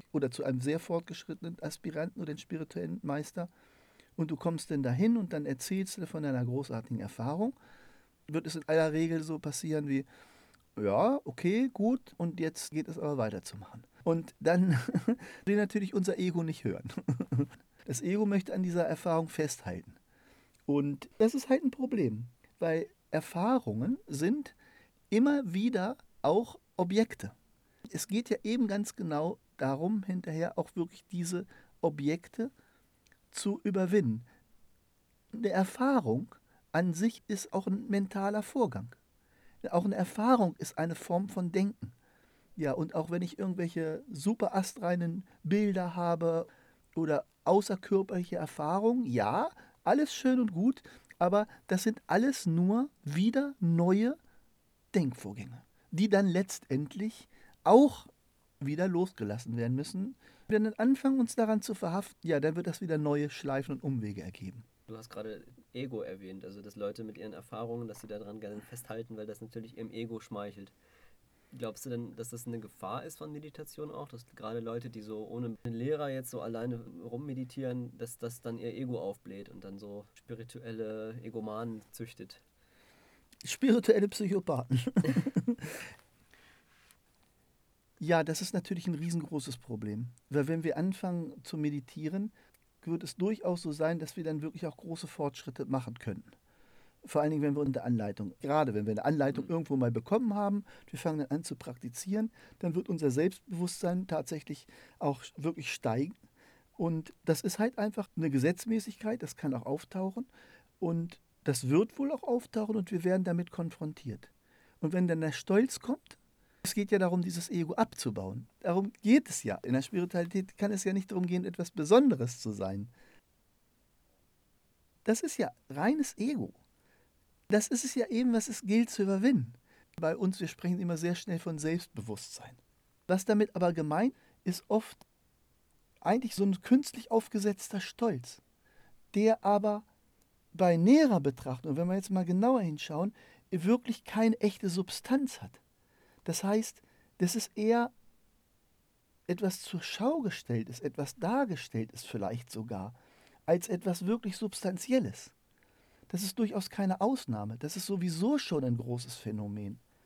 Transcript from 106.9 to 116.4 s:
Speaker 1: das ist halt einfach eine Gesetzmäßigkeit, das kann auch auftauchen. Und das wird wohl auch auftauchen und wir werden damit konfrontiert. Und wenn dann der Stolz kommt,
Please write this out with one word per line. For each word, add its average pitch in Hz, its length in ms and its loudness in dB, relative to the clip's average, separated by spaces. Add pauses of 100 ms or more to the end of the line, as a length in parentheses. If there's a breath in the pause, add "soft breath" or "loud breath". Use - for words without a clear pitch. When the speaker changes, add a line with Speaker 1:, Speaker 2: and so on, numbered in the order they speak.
Speaker 1:
das 160 160 2
ist - 180 -2
halt 226 180 0
einfach 208 380 -4
eine 160 140 0
Gesetzmäßigkeit, 208 920 0
das - 120 -10
kann 139 180 -4
auch 113 120 -6
auftauchen. 190 640 -6 (520 soft breath)
Und 170 400 -2 (240)
das 131 260 0
wird 185 280 4
wohl 277 140 0
auch 262 120 -4
auftauchen 220 520 -2
und 190 160 -2
wir 175 120 0
werden 185 200 4
damit 175 280 0
konfrontiert. 151 800 -8 (500 soft breath)
Und 160 140 0
wenn 180 140 4
dann 160 140 2
der 156 100 0
Stolz - 480 2
kommt, - 380 -6 (500 soft breath)